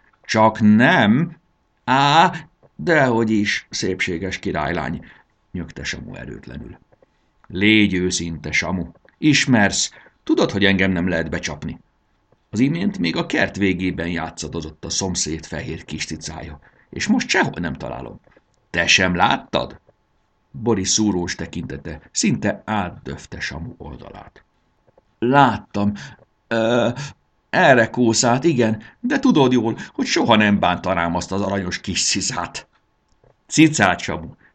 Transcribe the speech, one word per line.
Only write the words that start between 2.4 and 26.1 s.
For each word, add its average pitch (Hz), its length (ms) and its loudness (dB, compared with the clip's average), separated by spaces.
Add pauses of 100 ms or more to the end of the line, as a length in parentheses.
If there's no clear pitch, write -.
dehogy 131 540 2
is, 104 400 0
szépséges 92 680 -4
királylány”, 80 680 -4 (480)
nyögte 78 320 -10
Samu - 300 -10
erőtlenül. 58 640 -14 (680)
„Légy 104 480 2
őszinte, 87 580 -4
Samu. 87 340 -2 (320)
Ismersz. 123 760 2 (320)
Tudod, - 260 2
hogy 98 140 0
engem 95 260 4
nem 90 180 0
lehet 82 220 -2
becsapni.” 80 480 -8 (720)
Az 104 100 -2
imént 170 380 0
még 170 180 -2
a 170 100 -2
kert - 300 -2
végében 92 520 0
játszadozott 80 760 -8
a - 60 -10
szomszéd 85 540 -4
fehér 80 400 -10
kis - 220 -8
cicája, 80 540 -12 (300)
és - 160 -6
most 254 220 0
sehol - 320 -2
nem 82 140 -6
találom. 62 460 -12 (500)
„Te 85 160 0
sem 90 280 2
láttad?” 87 640 -2 (720)
Bori 113 340 -2
szúrós 95 500 0
tekintete 78 640 -10 (120)
szinte 107 520 -2
átdöfte 90 760 -8
Samu - 360 -8
oldalát. - 680 -18 (720)
„Láttam. 117 760 2 (560)